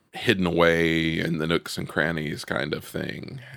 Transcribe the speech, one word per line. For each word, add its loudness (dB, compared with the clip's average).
hidden 4
away 4
in -2
the -2
nooks -2
and -8
crannies -2
kind -4
of -8
thing. -8